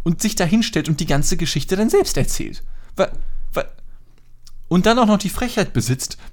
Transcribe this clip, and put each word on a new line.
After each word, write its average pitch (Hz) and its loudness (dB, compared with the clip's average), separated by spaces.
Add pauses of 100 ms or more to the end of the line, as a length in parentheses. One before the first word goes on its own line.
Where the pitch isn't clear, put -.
und 170 0
sich 214 0
da 185 2
hinstellt 165 2
und 147 0
die 160 -2
ganze 143 2
Geschichte 165 -2
dann 214 2
selbst 392 2
erzählt? - -2 (340)
Wa-, - 0 (420)
wa-, - -2 (1040)
und 180 4
dann 233 4
auch 240 6
noch 208 4
die 180 -4
Frechheit 233 -2
besitzt, - -2 (140)